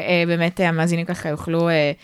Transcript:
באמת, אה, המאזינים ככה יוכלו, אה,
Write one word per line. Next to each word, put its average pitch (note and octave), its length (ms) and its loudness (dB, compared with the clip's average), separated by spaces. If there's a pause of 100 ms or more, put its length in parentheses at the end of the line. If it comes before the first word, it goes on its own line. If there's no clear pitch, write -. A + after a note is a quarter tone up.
(280)
באמת, E3+ 340 0
אה, F3 80 2
המאזינים E3 360 0
ככה F3 240 -6
יוכלו, E3 400 0
אה, D3+ 220 2 (120)